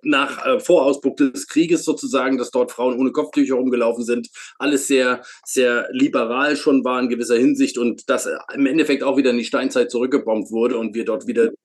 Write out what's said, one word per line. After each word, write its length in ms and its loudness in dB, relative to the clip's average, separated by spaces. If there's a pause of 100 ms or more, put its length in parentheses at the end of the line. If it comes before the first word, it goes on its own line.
nach, 440 -2
äh, 140 2
Vorausbruch 560 2
des 320 0
Krieges 360 0
sozusagen, 540 -2
dass 120 -6
dort 200 0
Frauen 280 -2
ohne 120 2
Kopftücher 460 0
rumgelaufen 480 0
sind, 240 -2 (300)
alles 280 0
sehr, 360 2 (220)
sehr 480 0
liberal 640 0
schon 280 2
war 160 -2
in 80 0
gewisser 280 0
Hinsicht 420 2
und 300 -2
dass, 180 0
äh, 100 -4 (180)
im 120 0
Endeffekt 360 0
auch 140 0
wieder 160 4
in 60 2
die 60 -2
Steinzeit 460 0
zurückgebombt 600 -2
wurde 280 0
und 160 -6
wir 100 -4
dort 220 -4
wieder 240 2 (140)